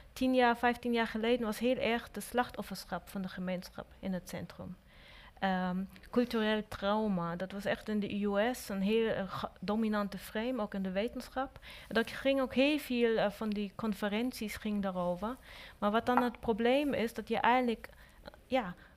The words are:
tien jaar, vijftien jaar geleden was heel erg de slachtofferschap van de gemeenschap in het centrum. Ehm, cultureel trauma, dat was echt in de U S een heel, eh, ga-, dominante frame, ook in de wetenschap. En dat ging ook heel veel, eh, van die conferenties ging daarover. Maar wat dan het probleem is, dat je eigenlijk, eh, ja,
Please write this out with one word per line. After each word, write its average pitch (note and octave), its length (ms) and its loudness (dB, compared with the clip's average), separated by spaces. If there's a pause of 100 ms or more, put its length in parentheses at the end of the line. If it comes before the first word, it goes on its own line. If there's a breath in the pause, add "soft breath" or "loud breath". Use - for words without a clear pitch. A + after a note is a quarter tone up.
(120 soft breath)
tien B3+ 220 2
jaar, A#3+ 220 6
vijftien A#3+ 360 0
jaar A#3 140 2
geleden A3+ 400 0
was G#3+ 120 -2
heel B3 180 2
erg A#3 340 0
de G#3 100 -8
slachtofferschap - 880 -4
van G3 140 -6
de F#3 60 -6
gemeenschap F3+ 580 -6 (120)
in F#3+ 140 -4
het F3+ 160 -6
centrum. F#3 480 -10 (640 soft breath)
Ehm, F#3 440 0 (280)
cultureel A3 580 2
trauma, G3 680 0
dat F#3 160 -6
was G3 120 -8
echt - 240 -2
in G#3+ 120 0
de G3+ 200 -2
U G#3 340 2
S - 140 -12
een G3 140 -2
heel, A3 260 4
eh, G3 200 0
ga-, - 220 -6 (100)
dominante G#3 580 0
frame, A3+ 440 -2
ook G#3 120 -4
in G3 80 -2
de F#3+ 80 -2
wetenschap. A#3+ 680 -4 (300 loud breath)
En - 60 -2
dat A3+ 160 2
ging C4+ 300 2
ook C4 140 -2
heel C#4+ 240 6
veel, A#3 380 2
eh, G3 140 4
van G#3+ 200 -4
die G3+ 240 -4
conferenties G#3+ 800 -2
ging G#3 260 -2
daarover. F#3 540 -2 (420 loud breath)
Maar G#3 120 2
wat A3+ 160 2
dan B3 160 6
het A#3+ 180 -2
probleem A#3+ 540 2
is, A3+ 200 0
dat A3 140 -8
je A3+ 80 0
eigenlijk, A#3+ 520 2 (360 soft breath)
eh, - 60 -16 (160)
ja, G#3+ 280 -2 (220 soft breath)